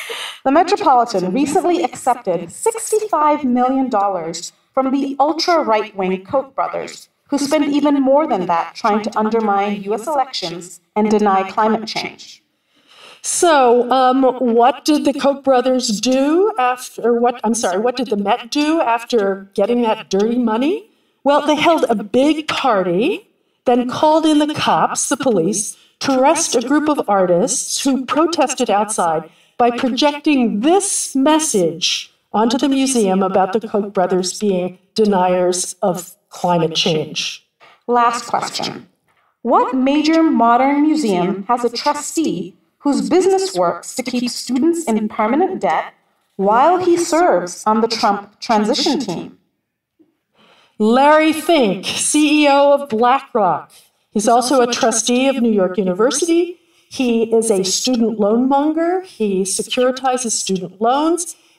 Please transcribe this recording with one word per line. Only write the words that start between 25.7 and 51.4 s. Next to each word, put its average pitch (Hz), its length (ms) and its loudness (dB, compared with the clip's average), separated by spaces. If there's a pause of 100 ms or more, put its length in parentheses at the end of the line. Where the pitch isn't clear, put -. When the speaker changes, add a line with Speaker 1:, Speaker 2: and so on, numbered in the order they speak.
Speaker 2:
to 269 180 -2
arrest 262 380 2
a 311 60 2
group 294 280 0
of 285 200 -2
artists 180 720 0
who 269 240 -2
protested 311 640 0
outside 190 580 -2 (300)
by 240 120 4
projecting 254 880 0
this 339 560 0
message 262 960 0 (200)
onto 233 260 0
the 294 100 0
museum 247 540 0
about 190 320 0
the 220 140 2
Koch 202 240 -4
brothers 185 460 0
being 180 400 -2 (160)
deniers 180 840 2
of 180 340 -4 (140)
climate 165 480 -2
change. - 680 -4 (440)
Speaker 1:
Last 240 380 0
question. - 600 -6 (540)
What 370 340 2
major 294 480 2
modern 262 600 2
museum 202 640 0
has 240 160 0
a 233 60 0
trustee 240 840 -4 (260)
whose 262 280 0
business 370 480 2
works 339 380 -2
to 254 80 -6
keep 247 260 -4
students 311 560 -2
in 214 240 -2
permanent 262 520 -2
debt 180 340 -2 (420)
while 240 400 2
he 349 220 2
serves 302 680 0
on 214 140 2
the 226 80 2
Trump 208 500 -4
transition 240 640 0
team? - 380 -8 (1400)
Speaker 2:
Larry 285 540 4
Fink, 247 540 0